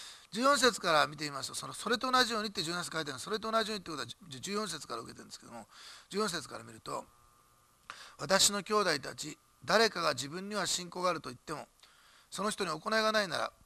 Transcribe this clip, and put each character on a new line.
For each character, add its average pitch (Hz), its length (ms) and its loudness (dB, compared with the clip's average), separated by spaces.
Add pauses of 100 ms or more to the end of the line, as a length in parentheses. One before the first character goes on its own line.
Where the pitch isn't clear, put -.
(320)
十 214 100 -2
四 277 160 8
節 233 240 6
か 180 100 4
ら 151 140 8
見 147 100 -4
て 151 100 -6
み 147 60 -4
ま 135 120 -6
す - 60 -8
と、 143 60 -10
そ 139 120 -6
の、 135 80 -8
「そ - 140 -4
れ 247 100 4
と 254 120 0
同 254 120 8
じ 233 100 2
よ 220 60 0
う 208 40 -2
に」 220 60 -4
っ - 20 -8
て 190 120 -4
十 160 80 -2
七 175 120 -4
節 - 80 -8
書 160 100 -2
い 151 40 -6
て 151 60 -6
あ - 20 -6
る - 0 -
の、 123 80 -8
「そ - 80 -8
れ 208 100 -2
と 220 120 -4
同 220 120 4
じ 202 60 -2
よ 220 60 -4
う 202 40 -6
に」 - 20 -8
っ - 20 -20
て 170 80 -10
こ 151 60 -6
と 135 40 -4
は、 117 60 -6
じ 139 300 -14
ゅ、 - 20 -12
十 180 140 -6
四 214 140 0
節 160 200 -8
か 120 80 -6
ら 117 60 -6
受 110 100 -12
け - 20 -16
て 120 60 -16
る 110 60 -16
ん - 20 -20
で 101 60 -14
す - 60 -14
け - 60 -20
ど 127 60 -16
も、 117 160 -12 (420)
十 180 80 -6
四 214 120 0
節 160 200 -6
か 117 80 -10
ら 113 60 -12
見 113 100 -16
る 107 80 -18
と、 - 240 -6 (1120)
「私 185 340 6
の 202 120 -2
兄 214 100 -2
弟 180 260 4
た 135 160 -8
ち、 147 220 -10 (260)
誰 202 280 6
か 175 100 -4
が 156 120 4
自 131 140 -4
分 185 220 -8
に 214 60 -6
は 190 100 0
信 175 240 -2
仰 175 140 -6
が 180 80 4
あ - 20 -2
る 156 80 -4
と 135 80 -10
言 123 80 -12
っ - 20 -20
て - 140 -10
も、 127 140 -8 (640)
そ - 100 -6
の 208 80 0
人 208 140 -2
に 170 80 -2
行 156 60 -2
い 208 140 -6
が 220 200 4
な 220 100 4
い 196 60 -2
な 139 100 -2
ら、 113 160 -2 (120)